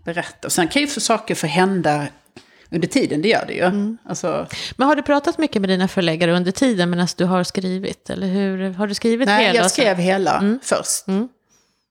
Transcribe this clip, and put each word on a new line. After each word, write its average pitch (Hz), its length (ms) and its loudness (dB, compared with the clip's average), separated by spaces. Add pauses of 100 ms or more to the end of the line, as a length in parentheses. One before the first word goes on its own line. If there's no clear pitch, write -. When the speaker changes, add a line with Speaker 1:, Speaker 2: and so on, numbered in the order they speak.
Speaker 1:
berätta. - 420 -8
Och - 40 -6
sen 170 160 2
kan 277 140 0
ju 294 60 0
för 254 140 -8
saker 214 340 0
få - 120 -4
hända 156 600 2 (640)
under 170 160 0
tiden, 156 340 0
det 190 60 0
gör 208 200 2
det - 60 -8
ju. - 100 -2
Speaker 2:
Mm. 202 420 0
Speaker 1:
Alltså 160 420 -6 (300)
Speaker 2:
Men 262 100 2
har 302 80 4
du 285 60 0
pratat 294 360 0
mycket 294 240 0
med 190 80 0
dina 190 180 2
förläggare 170 480 0
under 180 160 0
tiden 196 380 2
medan 175 180 2 (100)
du 175 80 2
har 180 180 2
skrivit? 190 680 -6
Eller 190 180 -4
hur, 190 460 -2
har 202 140 -4
du 202 60 -6
skrivit 233 340 0
Speaker 1:
Nej, 214 180 4
Speaker 2:
hela 202 100 4
Speaker 1:
jag 220 100 4
Speaker 2:
och 190 60 2
sen 285 120 0
Speaker 1:
skrev 196 140 4
hela 180 400 2
Speaker 2:
Mm. 208 260 0
Speaker 1:
först. - 440 -2
Speaker 2:
Mm. 208 220 -2 (600)